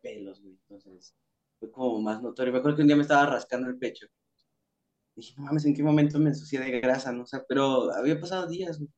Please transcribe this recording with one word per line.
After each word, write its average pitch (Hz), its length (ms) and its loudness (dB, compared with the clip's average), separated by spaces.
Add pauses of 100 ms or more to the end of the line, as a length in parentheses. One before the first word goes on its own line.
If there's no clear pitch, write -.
pelos, 98 400 -16
güey, 98 120 -20 (160)
entonces 95 460 -20 (440)
fue 113 120 -14
como 120 300 -4
más 110 200 -4
notorio. 127 320 -4
Me 127 60 2
acuerdo 147 180 0
que 156 60 2
un 143 60 8
día 147 80 6
me 147 60 2
estaba 143 240 4
rascando 123 420 -4
el 127 100 -10
pecho. 117 280 -8 (1080)
Dije, - 220 -20
"No 143 80 -12
mames, 147 200 -2
¿en 143 100 4
qué 147 80 -2
momento 147 360 4
me 156 100 4
ensucié 131 300 -4
de 131 200 -4
grasa?", 127 320 2
¿no? 120 120 -6
O - 20 -12
sea, 131 220 -10
pero 135 460 2
había 143 260 2
pasado 175 280 -6
días, 170 320 -8
güey. 147 180 -12